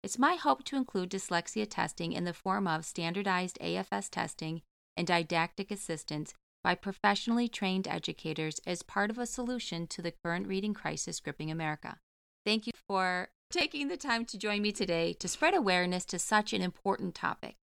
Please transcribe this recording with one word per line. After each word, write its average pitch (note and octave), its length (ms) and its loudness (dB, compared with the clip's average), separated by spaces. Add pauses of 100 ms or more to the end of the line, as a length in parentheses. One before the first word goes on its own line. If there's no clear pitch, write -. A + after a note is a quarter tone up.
It's - 160 -4
my D4+ 180 6
hope D4 300 2
to C#4 100 -4
include F#3 360 0
dyslexia F#3+ 580 0
testing E3 440 -2
in F3 100 0
the E3+ 100 0
form G3 320 0
of D#3+ 200 0
standardized F3+ 760 0
A E3+ 140 0
F F#3+ 160 -2
S G3+ 180 -2
testing D#3+ 540 -4 (340)
and F3 80 0
didactic E3+ 640 2
assistance D#3 640 -6 (300)
by F3+ 100 4
professionally G#3 760 2
trained F#3+ 400 0
educators D#3+ 760 -4
as F3 180 -4
part G3+ 260 0
of A3 80 -4
a B3 80 -4
solution A#3+ 600 -4
to - 160 -8
the E3+ 120 -2 (100)
current F3 240 0
reading G3 260 0
crisis - 460 -4
gripping D#3 320 -6
America. D#3 460 -4 (480)
Thank G#3+ 220 2
you A#3 40 -4 (160)
for F#3 400 2 (240)
taking D4 380 0
the F4+ 80 -4
time A#3 260 0
to A3 140 -8
join G#3 240 0
me G#3 100 2
today E3+ 400 2
to - 160 -6
spread D#4+ 260 4
awareness F3+ 520 4
to F3+ 120 -6
such G#3+ 360 2
an F#3+ 80 2
important F#3 540 0
topic. - 480 -4